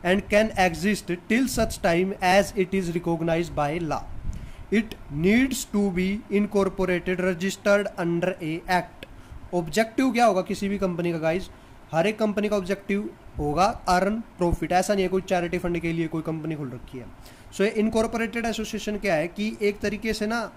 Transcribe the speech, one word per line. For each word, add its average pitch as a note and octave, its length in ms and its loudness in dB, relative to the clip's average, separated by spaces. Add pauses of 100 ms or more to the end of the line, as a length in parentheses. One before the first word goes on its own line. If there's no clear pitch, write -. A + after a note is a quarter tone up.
and F#3+ 160 4 (120)
can G#3+ 260 4
exist F3+ 580 2 (140)
till A#3+ 280 2
such A3 260 0
time F#3 280 4 (100)
as F#3+ 340 6
it F#3 180 0
is F3 220 0
recognized E3 580 0
by D3+ 240 0
law। D3 220 -2 (720)
It A3 120 4 (320)
needs A3+ 400 4 (180)
to G3+ 160 2
be F#3 260 0 (160)
incorporated F#3 880 0
registered F#3+ 680 2 (120)
under E3+ 300 0 (140)
a D#3+ 140 -4 (120)
act। F3 380 -2 (460)
Objective A3 580 0
क्या A#3 140 4
होगा F#3+ 160 4
किसी G3 280 -4
भी G3+ 80 -2
company F3 340 0
का E3 60 -2
guys? D#3+ 320 -2 (420)
हर E3+ 160 2
एक G#3+ 120 -2
company G#3 300 0
का G#3 80 2
objective G3 520 -2 (300)
होगा D3+ 260 2
अर्न F#3+ 500 2
profit। F3 560 -2
ऐसा F#3 220 2
नहीं G3 100 2
है F3+ 60 0
कोई F#3+ 120 0
charity F3 360 0
fund E3+ 220 -2
के E3 140 -2
लिए E3 140 0
कोई D#3+ 140 -4
company D#3+ 340 -4
खुल C#3+ 140 -8
रखी - 280 -12
है। A#2 80 -12 (480)
So - 80 -2
ये G3 60 4
इनकॉर्पोरेटेड A3+ 800 0
association G#3+ 520 -4
क्या G3 180 0
है D#3 120 0
कि G#3+ 340 -4
एक G3+ 180 0
तरीके G#3 340 -2
से G#3 140 -2
ना A#3 140 -2 (160)